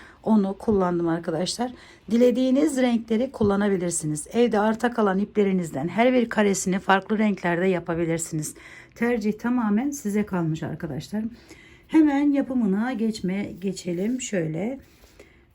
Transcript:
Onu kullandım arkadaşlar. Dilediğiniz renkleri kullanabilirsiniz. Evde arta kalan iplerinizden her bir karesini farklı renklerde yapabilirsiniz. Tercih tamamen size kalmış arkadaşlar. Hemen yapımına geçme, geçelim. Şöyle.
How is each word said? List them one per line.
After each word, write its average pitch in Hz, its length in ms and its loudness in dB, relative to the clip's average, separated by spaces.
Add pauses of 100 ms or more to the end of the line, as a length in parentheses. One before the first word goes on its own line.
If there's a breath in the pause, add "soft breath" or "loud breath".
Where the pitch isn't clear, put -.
(240 loud breath)
Onu 202 340 2
kullandım 175 500 0
arkadaşlar. 170 640 -2 (400 loud breath)
Dilediğiniz 254 640 4
renkleri 240 540 0
kullanabilirsiniz. 190 1040 0
Evde 233 260 2
arta 220 340 0
kalan 202 260 0
iplerinizden 185 680 0
her 226 260 2
bir 240 160 2
karesini 196 500 0
farklı 196 380 0
renklerde 185 480 0
yapabilirsiniz. 165 880 -2 (400 loud breath)
Tercih 226 380 0
tamamen 240 560 0
size 208 360 -2
kalmış 165 380 -2
arkadaşlar. 156 600 -6 (640 loud breath)
Hemen 294 440 4
yapımına 247 640 0
geçme, 208 580 -2 (100)
geçelim. 190 600 -4
Şöyle. 185 580 -4 (760 loud breath)